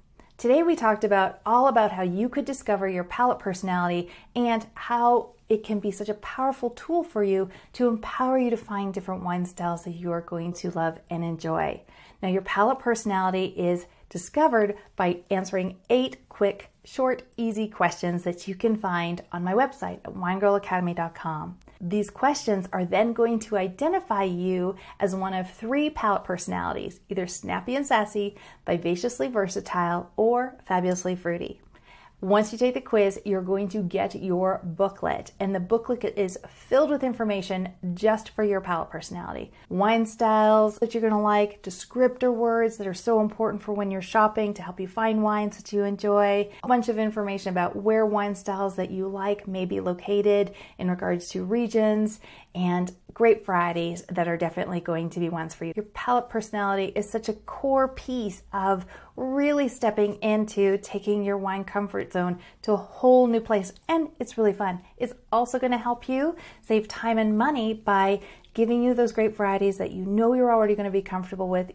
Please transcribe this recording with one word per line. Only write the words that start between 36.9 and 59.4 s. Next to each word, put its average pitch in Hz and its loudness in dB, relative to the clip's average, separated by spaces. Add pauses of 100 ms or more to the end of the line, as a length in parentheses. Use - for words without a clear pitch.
with 277 0
information 196 -2 (240)
just 214 0
for - -2
your 196 2
palate 175 -2
personality. - -10 (200)
Wine 214 4
styles 214 4
that 226 0
you're 233 -2
gonna 214 2
like, 208 2
descriptor 247 0
words 226 2
that 208 -6
are 190 -4
so 220 2
important 214 0
for 214 -6
when 202 -2
you're 190 -4
shopping 214 2
to 208 -10
help 175 -10
you 185 -6
find 220 0
wines 208 0
that - -16
you 202 2
enjoy, 202 2 (160)
a 233 -4
bunch 240 4
of 214 -2
information 202 -2
about 175 0
where 214 4
wine 208 0
styles 190 -4
that 185 -2
you 190 -4
like 196 -4
may 185 -4
be 190 -2
located 202 2 (240)
in 180 -2
regards 180 -2
to 185 -4
regions, 214 0 (340)
and 180 0 (220)
grape 226 4
varieties 175 -2
that 175 0
are 170 -2
definitely 175 -2
going 170 -2
to 175 -6
be 170 0
ones 165 -6
for - -10
you. 165 -6
Your 214 -6
palate 247 -2
personality 202 -2
is 208 -2
such 220 -4
a 220 0
core 262 0
piece 254 -6 (100)
of 190 0 (300)
really 285 0